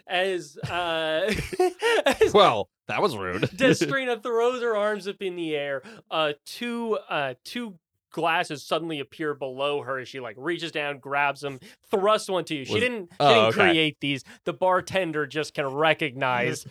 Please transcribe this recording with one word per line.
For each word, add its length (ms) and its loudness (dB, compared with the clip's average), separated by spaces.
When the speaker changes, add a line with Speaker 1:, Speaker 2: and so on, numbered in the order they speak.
Speaker 1:
As, 500 -2
uh, 600 -2
<laughs> 340 0
as 260 4
Speaker 2:
Well, 360 6
that 140 -2
was 140 0
rude. 260 -4
<laughs> 120 -2
Speaker 1:
Destrina 680 0
throws 400 0
her 140 0
arms 320 -2
up 120 -10
in 160 -6
the 200 -4
air. 260 -4
Uh, 220 0
two, 520 -4
uh, 260 -2
two 340 -10
glasses 520 0
suddenly 340 -2
appear 360 -6
below 480 -4
her 180 -4
as 80 -12
she, 100 -12
like, 200 -10
reaches 340 -6
down, 260 -4
grabs 440 -2
them, 180 -6
thrusts 380 2
one 180 0
to 100 -4
you. 80 -6
She 80 -6
Speaker 2:
Was 100 2
Speaker 1:
didn't, 300 -2
she 80 -18
Speaker 2:
Oh, 80 6
Speaker 1:
didn't 220 8
Speaker 2:
okay. 200 6
Speaker 1:
create 300 2
these. 240 -2
The 80 0
bartender 720 0
just 280 -6
can 120 -2
recognize. 1040 0